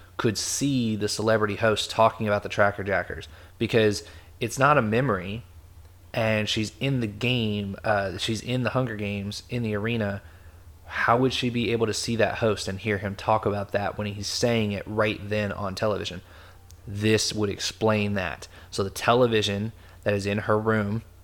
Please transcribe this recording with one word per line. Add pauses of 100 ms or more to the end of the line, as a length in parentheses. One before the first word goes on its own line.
(160)
could
see
the
celebrity
host
talking
about
the
Tracker
Jackers, (320)
because (340)
it's
not
a
memory, (720)
and
she's
in
the
game,
uh,
she's
in
the
Hunger
Games,
in
the
arena. (640)
How
would
she
be
able
to
see
that
host
and
hear
him
talk
about
that
when
he's
saying
it
right
then
on
television? (680)
This
would
explain
that. (220)
So
the
television (300)
that
is
in
her
room, (220)